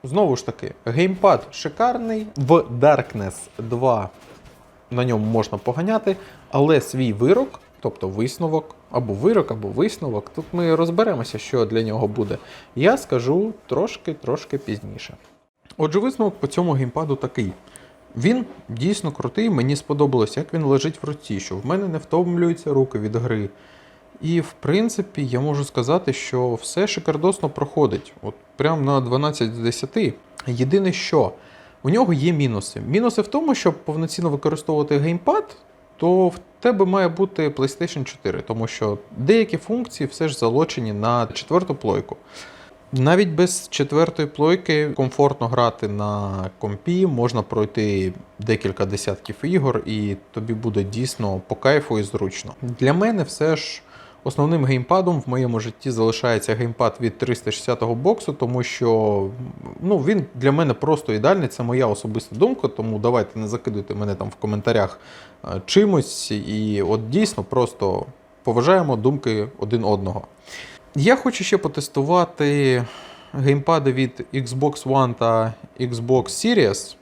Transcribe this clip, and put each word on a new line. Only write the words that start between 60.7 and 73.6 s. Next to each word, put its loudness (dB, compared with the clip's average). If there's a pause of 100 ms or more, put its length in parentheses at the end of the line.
просто 0
ідеальний, 2
це -8
моя 2
особиста -4
думка, 2
тому -4
давайте 0
не -4
закидуйте -6
мене -4
там -6
в -14
коментарях, 0 (460)
е, -6
чимось, 2
і -2
от 0
дійсно 0
просто -2 (380)
поважаємо 4
думки 0 (120)
один -2
одного. 0 (720)
Я 4
хочу -4
ще 0
потестувати 0 (500)
геймпади 2